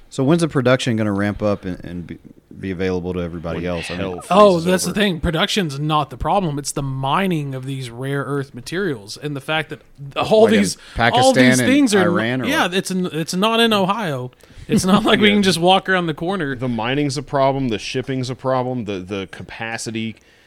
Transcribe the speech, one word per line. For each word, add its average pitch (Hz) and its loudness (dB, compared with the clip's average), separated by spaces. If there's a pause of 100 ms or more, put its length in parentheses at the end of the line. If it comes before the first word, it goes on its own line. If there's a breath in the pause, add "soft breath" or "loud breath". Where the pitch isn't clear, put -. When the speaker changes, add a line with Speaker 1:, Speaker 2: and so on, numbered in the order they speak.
(120 soft breath)
Speaker 1:
So 135 -4
when's 165 4
the 165 -2
production 127 0
gonna 110 0
ramp 101 -2
up 101 -2
and, 92 -8
and 85 -10
be, 85 -12 (420)
be 95 -6
available 90 -2
to 90 -4
everybody 85 -6
Speaker 2:
When 87 -6
Speaker 1:
else? 85 -6
I 87 -8
mean - -6
Speaker 2:
hell 92 -6
Speaker 3:
Oh, 202 6
Speaker 2:
freezes 165 0
Speaker 3:
that's 180 0
Speaker 2:
over. 180 -4
Speaker 3:
the 202 -2
thing. 196 0
Production's 165 -2
not 151 0
the 127 -16
problem. 160 0
It's 143 -8
the 151 -4
mining 139 -2
of 131 -8
these 131 -8
rare 135 -4
earth 139 -6
materials 127 -6
and 147 -8
the 131 -8
fact 156 -4
that 135 -14 (340)
all 190 6
Speaker 1:
Like 214 6
in 208 4
Speaker 3:
these, 190 -2 (180 loud breath)
Speaker 1:
Pakistan 120 4
Speaker 3:
all 262 8
these - 6
Speaker 1:
and 120 2
Speaker 3:
things 262 4
are 196 6
Speaker 1:
Iran 175 0
or - -2
Speaker 3:
yeah, 294 0
Speaker 1:
what? 180 -2
Speaker 3:
it's 190 -2
n-, 185 -2
it's 156 -4
not 226 2
in 233 4
Ohio. 185 -2 (360 loud breath)
It's - 2
not 196 4
like 233 4
we 208 6
Speaker 2:
<laughs> - -
Yeah. 202 4
Speaker 3:
can 208 4
just 175 2
walk 185 4
around 185 2
the 156 -2
corner. 165 -4
Speaker 2:
The 127 -4
mining's 127 0
a 143 -6
problem. 135 0
The 107 0
shipping's 131 -6
a 123 -6
problem. 127 -2
The, 98 -4
the 95 -6
capacity. 113 -8 (320 soft breath)